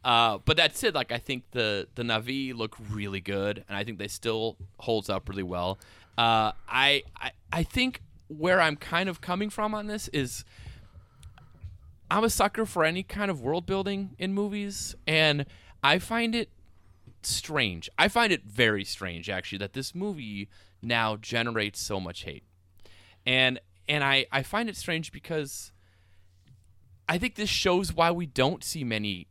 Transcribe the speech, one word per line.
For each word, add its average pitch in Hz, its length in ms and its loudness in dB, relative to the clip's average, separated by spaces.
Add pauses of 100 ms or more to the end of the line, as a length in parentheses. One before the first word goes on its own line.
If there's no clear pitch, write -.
Uh, 117 400 6
but 156 120 4
that 165 200 4
said, 214 180 0
like, 127 160 0
I 120 60 -2
think 127 340 -6
the, 107 440 0
the 120 80 -4
Na'vi 123 520 -2
look 110 220 -6 (140)
really 101 280 -4
good, 98 480 -2
and 101 100 -8
I 101 60 -4
think 107 140 -8
they 101 100 -6
still 113 480 -4 (240)
holds 110 300 -2
up 95 180 -2
really 98 160 -4
well. 90 360 -4 (380)
Uh, 113 360 4 (160)
I, 135 340 4 (140)
I, 123 140 -10 (200)
I 170 120 0
think 254 380 -2 (260)
where 175 340 2
I'm 156 160 4
kind 185 320 -2
of 175 100 -8
coming 196 300 -2
from 214 240 -2
on 208 140 -6
this 208 220 -6
is - 360 -4 (1600)
I'm 208 140 4
a 233 60 4
sucker 208 360 2
for 175 180 2
any 170 200 2
kind 202 280 -2
of 139 100 -2
world 165 240 0
building 196 540 -2
in 190 140 -2
movies, 202 640 -4 (120)
and 151 380 4 (380)
I 147 140 6
find 226 380 -2
it 226 140 -2 (760)
strange. 110 720 -2
I 220 100 6
find 226 240 4
it - 120 0
very 107 420 4
strange, 85 440 -8
actually, 95 280 -4
that 98 160 -6
this 135 220 -8
movie 131 520 -6 (360)
now 113 320 2
generates 113 680 -2
so 98 180 -4
much 87 240 -8
hate. 73 200 -12 (840)
And, 127 340 4 (300)
and 147 140 2
I, 135 280 4
I 135 120 0
find 220 260 -4
it 185 80 -10
strange 165 340 -4
because - 600 -8 (1400)
I 170 80 2
think 233 180 -2
this 208 140 -2
shows 180 420 2
why 165 200 4
we 175 160 -2
don't 131 360 0
see 156 200 -6
many 104 480 -2